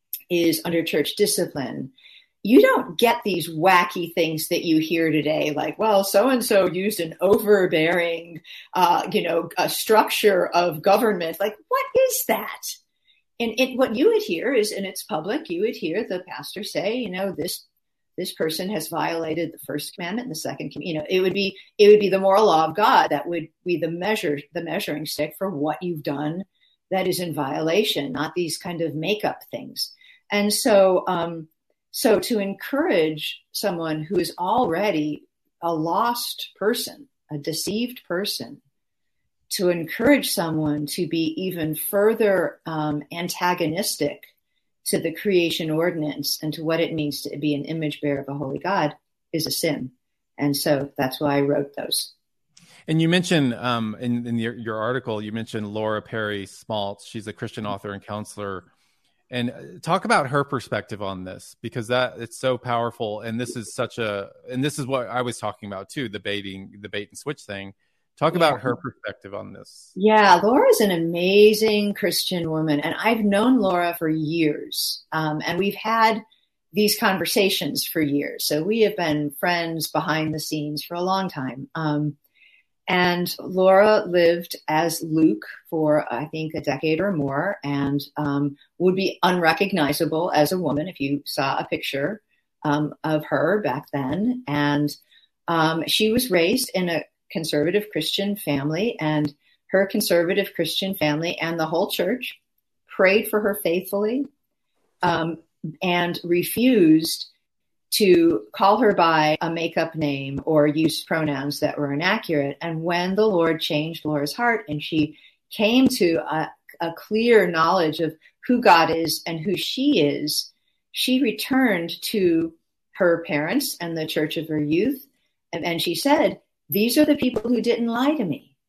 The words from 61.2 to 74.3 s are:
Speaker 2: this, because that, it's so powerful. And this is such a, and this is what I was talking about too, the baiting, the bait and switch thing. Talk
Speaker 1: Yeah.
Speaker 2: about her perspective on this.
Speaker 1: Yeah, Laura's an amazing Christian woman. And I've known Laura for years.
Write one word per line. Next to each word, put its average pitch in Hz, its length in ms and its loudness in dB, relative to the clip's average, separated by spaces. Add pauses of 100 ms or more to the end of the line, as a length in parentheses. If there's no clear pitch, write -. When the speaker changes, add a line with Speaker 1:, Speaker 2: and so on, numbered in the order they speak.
Speaker 2:
this, - 360 -16
because 113 280 -8
that, 123 280 0
it's 117 220 -14
so 131 180 0
powerful. 117 640 -4
And 113 180 -6
this 123 200 -6
is 107 160 -12
such - 240 -6
a, 104 320 -4 (200)
and 127 140 -4
this 147 160 -2
is 131 80 -4
what 123 220 -4
I 120 120 -4
was 123 160 -4
talking 107 300 -8
about 98 220 -12
too, 135 180 -6
the 101 140 -10
baiting, 98 580 -8
the 104 80 -16
bait 104 220 -10
and - 80 -20
switch - 240 -10
thing. 98 320 -12 (440)
Talk 165 160 2
Speaker 1:
Yeah. 180 40 0
Speaker 2:
about 156 240 4
her 120 160 -2
perspective 101 560 -12
on 101 180 -10
this. - 440 -20
Speaker 1:
Yeah, 202 460 6
Laura's 302 380 4
an 208 120 4
amazing 202 1000 4
Christian 170 560 -2
woman. 156 300 0
And 156 180 -4
I've 220 280 0
known 220 340 4
Laura 175 400 0
for 160 80 -2
years. 156 1040 -2